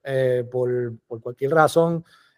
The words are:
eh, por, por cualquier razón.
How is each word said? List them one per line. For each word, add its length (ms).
eh, 480
por, 420
por 140
cualquier 300
razón. 520